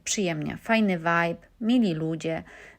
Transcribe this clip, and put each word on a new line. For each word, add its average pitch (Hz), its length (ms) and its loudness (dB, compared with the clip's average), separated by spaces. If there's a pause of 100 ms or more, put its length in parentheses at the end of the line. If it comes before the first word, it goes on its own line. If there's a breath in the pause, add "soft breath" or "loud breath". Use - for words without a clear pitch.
przyjemnie, 165 540 -4
fajny 214 400 2
vibe, 170 500 0 (140)
mili 226 320 2
ludzie, 160 500 -4 (360 loud breath)